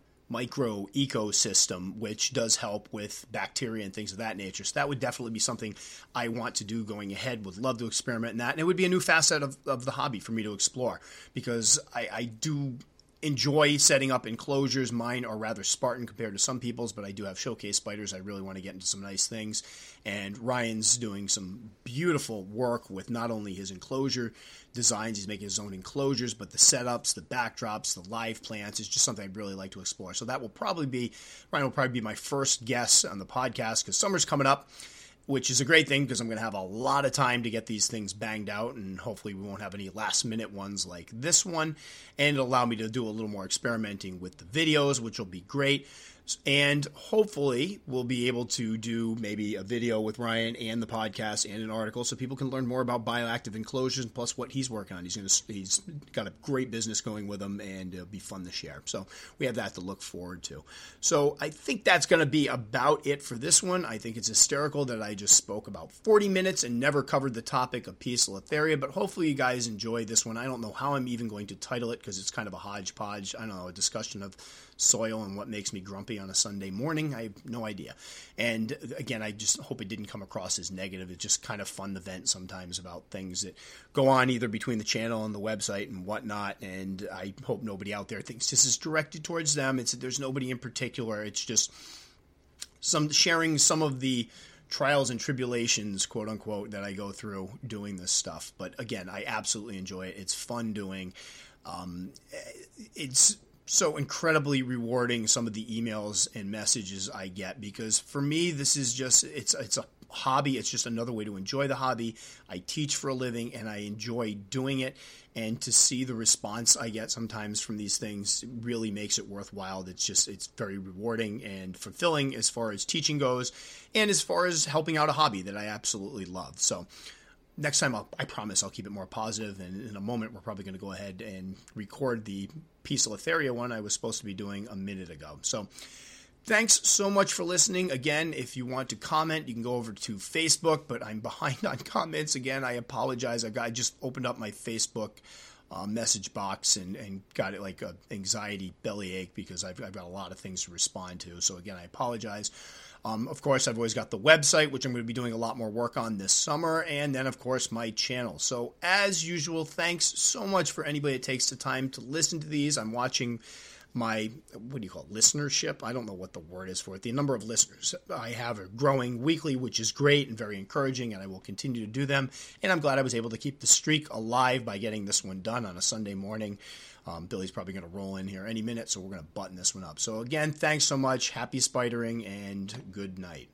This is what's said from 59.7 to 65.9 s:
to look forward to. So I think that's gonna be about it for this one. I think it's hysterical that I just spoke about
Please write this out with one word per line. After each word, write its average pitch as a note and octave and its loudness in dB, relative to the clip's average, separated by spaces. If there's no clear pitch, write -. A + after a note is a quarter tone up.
to - -8
look F#2+ -8
forward F2 -10
to. - -12
So D3 6
I D3+ -2
think - -4
that's F3 8
gonna E3 8
be C#3+ 4
about B2 2
it C#3+ 0
for A#2+ -8
this D3+ 6
one. F3+ 2
I A2 -4
think A2+ -6
it's A2 -2
hysterical C#3+ 6
that A#2 -2
I G#2 -4
just G2 8
spoke - -2
about E2 -12